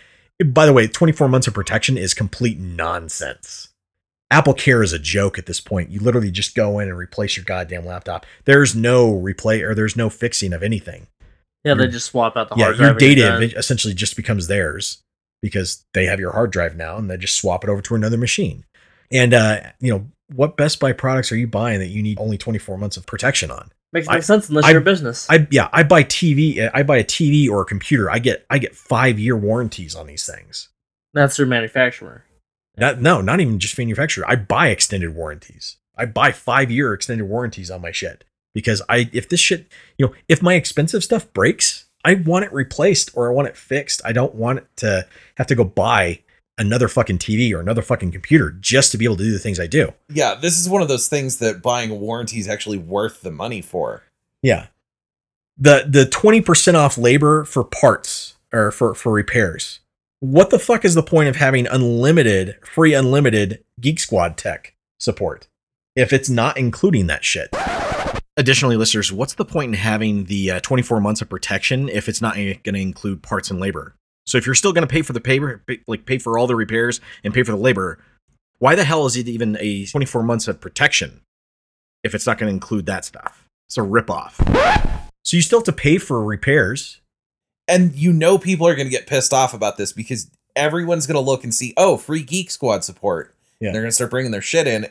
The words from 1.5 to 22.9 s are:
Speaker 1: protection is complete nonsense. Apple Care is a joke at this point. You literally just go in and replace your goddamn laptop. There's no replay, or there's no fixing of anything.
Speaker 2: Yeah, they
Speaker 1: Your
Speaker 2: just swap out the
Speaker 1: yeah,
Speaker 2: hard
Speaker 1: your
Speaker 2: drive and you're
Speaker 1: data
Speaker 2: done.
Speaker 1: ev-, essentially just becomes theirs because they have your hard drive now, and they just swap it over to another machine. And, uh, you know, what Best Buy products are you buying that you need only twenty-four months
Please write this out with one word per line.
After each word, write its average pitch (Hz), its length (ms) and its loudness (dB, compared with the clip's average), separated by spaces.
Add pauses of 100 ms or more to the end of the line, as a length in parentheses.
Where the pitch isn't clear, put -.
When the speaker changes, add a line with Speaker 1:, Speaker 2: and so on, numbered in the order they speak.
Speaker 1:
protection 110 440 -2
is 92 160 -2
complete 113 460 -4
nonsense. 82 1120 -8 (600)
Apple 135 240 4
Care 120 280 4
is 85 120 0
a 80 40 -4
joke 92 400 -2
at 92 60 -10
this - 160 -8
point. 92 300 -6
You 101 100 -8
literally 113 300 2
just 90 240 -6
go 104 240 0
in 101 100 -4
and 90 80 -8
replace 98 400 -6
your 90 80 -12
goddamn 90 400 -8
laptop. 90 400 -10 (220)
There's 139 280 -4
no 117 380 2
replay, 98 480 -4
or 107 140 -6
there's 107 200 -4
no 113 140 -4
fixing 101 460 -6
of 82 80 -10
anything. 98 460 -8 (560)
Speaker 2:
Yeah, 147 100 2
they 127 80 2
Speaker 1:
Your 123 100 0
Speaker 2:
just 117 140 -8
swap 117 320 -2
out 110 100 -4
the - 80 -10
Speaker 1:
yeah, 110 80 4
Speaker 2:
hard 110 140 2
Speaker 1:
your 139 80 8
Speaker 2:
drive 139 60 8
and 120 100 4
you're 139 80 10
Speaker 1:
data 127 180 8
Speaker 2:
done. 113 140 2
Speaker 1:
ev-, 117 100 -2
essentially 110 400 -2
just 98 240 -4
becomes 104 300 -2
theirs 95 560 -4 (400)
because 95 500 -4
they 95 140 2
have 95 120 -2
your 90 140 -6
hard 110 180 0
drive 85 260 -4
now, 82 200 -10
and 107 140 -8
they 90 80 -8
just 95 180 -4
swap 92 260 -2
it 101 60 -6
over 98 140 -2
to - 120 -6
another 113 220 0
machine. 123 480 -2 (460)
And, 123 240 4
uh, 107 260 4 (200)
you 123 120 0
know, 101 140 -4 (280)
what 131 220 0
Best 147 240 0
Buy 135 140 2
products 131 360 -2
are 110 60 -2
you 120 100 -2
buying 110 340 -2
that 90 80 -6
you 104 140 -4
need 107 160 -2
only 107 200 -4
twenty-four 104 400 -8
months 101 180 -6